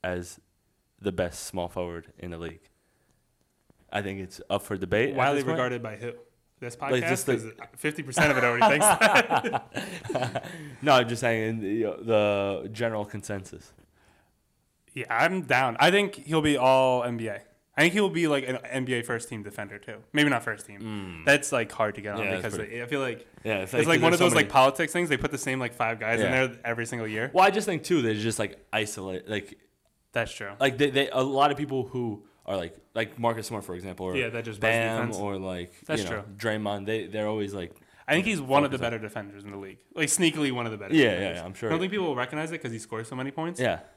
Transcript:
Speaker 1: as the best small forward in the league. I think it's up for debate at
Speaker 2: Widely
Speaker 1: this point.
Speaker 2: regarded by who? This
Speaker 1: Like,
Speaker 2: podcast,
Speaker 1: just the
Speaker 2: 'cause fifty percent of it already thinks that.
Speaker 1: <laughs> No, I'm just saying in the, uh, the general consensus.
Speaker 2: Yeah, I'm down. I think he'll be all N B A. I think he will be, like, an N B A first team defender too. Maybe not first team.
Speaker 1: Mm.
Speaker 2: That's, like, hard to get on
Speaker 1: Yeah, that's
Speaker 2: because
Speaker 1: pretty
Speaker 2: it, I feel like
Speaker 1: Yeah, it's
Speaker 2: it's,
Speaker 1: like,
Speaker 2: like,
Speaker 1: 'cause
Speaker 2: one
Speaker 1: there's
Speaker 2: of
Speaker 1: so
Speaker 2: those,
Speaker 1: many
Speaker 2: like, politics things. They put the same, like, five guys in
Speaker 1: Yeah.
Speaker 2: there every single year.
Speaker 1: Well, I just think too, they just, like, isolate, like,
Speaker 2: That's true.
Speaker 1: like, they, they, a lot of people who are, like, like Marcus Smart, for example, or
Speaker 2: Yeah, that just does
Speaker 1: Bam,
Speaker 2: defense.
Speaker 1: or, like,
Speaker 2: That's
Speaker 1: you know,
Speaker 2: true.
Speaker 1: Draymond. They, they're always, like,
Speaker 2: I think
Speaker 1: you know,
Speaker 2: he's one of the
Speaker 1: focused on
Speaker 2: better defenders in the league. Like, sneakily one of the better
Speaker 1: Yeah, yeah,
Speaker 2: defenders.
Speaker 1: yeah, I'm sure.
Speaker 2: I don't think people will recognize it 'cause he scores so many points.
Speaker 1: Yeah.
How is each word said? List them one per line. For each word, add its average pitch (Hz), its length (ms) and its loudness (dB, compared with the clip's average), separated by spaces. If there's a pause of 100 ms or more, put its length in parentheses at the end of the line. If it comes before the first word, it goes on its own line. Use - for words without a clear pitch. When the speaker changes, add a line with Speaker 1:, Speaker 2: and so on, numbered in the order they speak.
Speaker 1:
as 90 380 -6 (600)
the 101 120 -2
best 90 320 -4
small 87 240 -6
forward 87 380 -8 (120)
in 87 120 -10
the 85 80 -10
league. 82 220 -10 (1300)
I 104 100 -4
think 98 180 -8
it's 92 280 -12
up 98 140 0
for 104 140 -6
debate 98 340 0
at - 60 -6
Speaker 2:
Widely 135 200 2
Speaker 1:
this 139 80 -2
point. - 140 -2
Speaker 2:
regarded 123 240 -2
by 107 140 -10
who? 117 160 -10 (500)
This 120 180 -12
Speaker 1:
Like, 139 240 0
Speaker 2:
podcast, 165 40 0
Speaker 1:
just - 180 -2
the 135 100 4
Speaker 2:
'cause 110 160 -8 (240)
fifty 151 260 -4
percent 147 300 4
of 131 60 2
it 123 60 2
already 120 220 6
thinks 151 200 6
that. 180 1600 2 (220)
Speaker 1:
<laughs> 131 160 -14
No, 143 120 6
I'm 123 140 6
just 117 120 -4
saying 113 280 2
in 113 120 -2
the, 107 320 0
uh, - 100 -8
the 101 680 2
general 110 320 -2
consensus. - 680 -12 (1200)
Speaker 2:
Yeah, 123 140 -8
I'm 165 340 4
down. 127 380 2
I 160 100 8
think 202 260 2
he'll 151 260 0
be 147 140 4
all 131 480 6
N 120 120 -2
B 113 120 -4
A. 101 120 -8 (340)
I 139 60 0
think 170 140 6
he 214 60 4
will 196 100 4
be, 165 180 2
like, 139 180 2
an 127 100 -4 (140)
N 131 140 -2
B 127 100 -2
A 120 80 -2
first 113 280 -6
team 110 120 -10
defender 104 360 -12
too. 107 180 -14 (160)
Maybe 147 160 4
not 120 140 2
first 107 240 -8
team. 101 140 -18
Speaker 1:
Mm. 95 440 -8
Speaker 2:
That's, 143 280 4
like, 117 200 -2
hard 107 220 0
to 104 80 -12
get 104 120 -6
on 98 80 -6
Speaker 1:
Yeah, 98 100 -2
that's 92 100 -2
Speaker 2:
because 107 160 -4
Speaker 1:
pretty 110 220 -8
Speaker 2:
it, - 20 -8
I 120 40 -10
feel 139 140 -2
like 123 260 -6 (180)
Speaker 1:
Yeah, 107 160 0
it's 95 120 -6
Speaker 2:
it's, - 0 -
Speaker 1:
like, 151 140 2
Speaker 2:
like, 165 140 6
Speaker 1:
'cause - 20 4
Speaker 2:
one 165 80 6
Speaker 1:
there's 175 40 6
Speaker 2:
of 165 40 2
Speaker 1:
so 180 60 4
Speaker 2:
those, 170 100 4
Speaker 1:
many 147 100 6
Speaker 2:
like, - 80 -6
politics 139 400 6
things. 175 160 0
They 143 80 2
put 127 140 -2
the 135 80 -6
same, 131 200 -4
like, 120 140 -4
five 113 260 -2
guys 113 220 0
in 101 100 4
Speaker 1:
Yeah. 131 180 4
Speaker 2:
there 120 180 -10
every 117 180 -2
single 113 240 -6
year. 110 240 -4
Speaker 1:
Well, 185 120 6
I 202 60 6
just 202 160 -2
think 170 180 -2
too, 165 180 2
they 110 120 2
just, 107 240 -2
like, 104 200 -4 (160)
isolate, 98 520 -4
like, 101 320 -6 (540)
Speaker 2:
That's 117 200 -2
true. 101 180 -12 (100)
Speaker 1:
like, 131 160 4
they, 143 140 4
they, 135 180 2
a 131 140 0
lot 139 280 4
of 139 60 -2
people 135 280 -4
who 117 400 -6 (200)
are, 98 140 -4
like, 85 180 -8 (180)
like 113 240 -4
Marcus 113 280 -2
Smart, 104 180 -8
for 90 100 -10
example, 90 300 -10
or 92 120 -2
Speaker 2:
Yeah, 120 120 -2
that 117 160 -6
just 107 160 -10
does - 80 2
Speaker 1:
Bam, 113 380 2
Speaker 2:
defense. 110 100 -6
Speaker 1:
or, 98 220 -4
like, 90 340 -8 (140)
Speaker 2:
That's 151 180 -2
Speaker 1:
you 87 60 -6
know, 104 120 -6
Speaker 2:
true. - 20 -14 (120)
Speaker 1:
Draymond. 104 480 -4
They, 107 220 -4
they're 107 220 -4
always, 104 260 -4
like, 87 180 -8 (340)
Speaker 2:
I 135 60 0
think 180 140 2
Speaker 1:
you 220 80 0
know, 160 60 -4
Speaker 2:
he's 135 60 -8
one 139 180 6
of 135 60 0
the 135 60 -4
Speaker 1:
focused 123 100 -2
on 117 40 0
Speaker 2:
better 107 180 -8
defenders 101 360 -12
in 104 60 -14
the 98 60 -12
league. 98 220 -12 (160)
Like, 160 140 0
sneakily 156 440 2
one 123 140 -2
of 110 60 -4
the 107 60 -8
better 101 160 -6
Speaker 1:
Yeah, 156 100 10
yeah, 120 100 8
Speaker 2:
defenders. 87 240 -2
Speaker 1:
yeah, 82 80 -8
I'm 95 80 -12
sure. 117 160 -4
Speaker 2:
I - 20 2
don't 165 80 0
think 190 120 -4
people 196 160 -2
will 139 80 -2
recognize 151 360 -4
it 165 60 -8
'cause 135 140 -8
he 113 60 -8
scores 113 300 -8
so 131 80 -10
many 131 140 -6
points. 165 280 -6
Speaker 1:
Yeah. 110 200 0 (180)